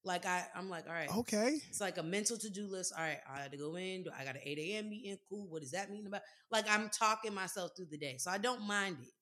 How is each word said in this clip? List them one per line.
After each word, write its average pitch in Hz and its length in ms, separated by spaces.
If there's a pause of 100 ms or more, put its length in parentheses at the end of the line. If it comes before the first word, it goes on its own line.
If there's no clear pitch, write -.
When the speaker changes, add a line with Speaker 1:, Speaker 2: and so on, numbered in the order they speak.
Speaker 1:
Like 180 220
I, 180 220 (100)
I'm 185 140
like, 165 180
"All 165 60
right." 156 200
Speaker 2:
Okay. 233 440 (100)
Speaker 1:
It's - 120
like 185 180
a 170 40
mental 208 360
to-do 208 280
list. 190 300
"All 165 80
right, 151 140 (120)
I 135 120
had 139 100
to 147 60
go 151 180
in. 185 260
Do 160 160
I 135 60
got 135 100
an 135 120
eight 147 120
A 180 200
M 214 100
meeting? 208 300 (100)
Cool. 202 220
What 160 100
does 131 120
that 196 180
mean 208 160
about?" 196 160 (280)
Like 214 200
I'm 214 180
talking 220 460
myself 185 420
through 180 140
the 147 80
day. 139 180
So 151 140
I 190 80
don't 240 280
mind 202 360
it. - 60 (140)